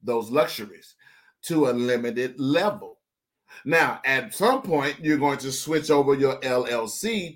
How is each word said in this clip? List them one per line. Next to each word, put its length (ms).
those 280
luxuries 680
to 260
a 20
limited 680
level. 640
Now, 400
at 280
some 280
point, 400
you're 160
going 220
to 120
switch 400
over 240
your 280
L 240
L 200
C 480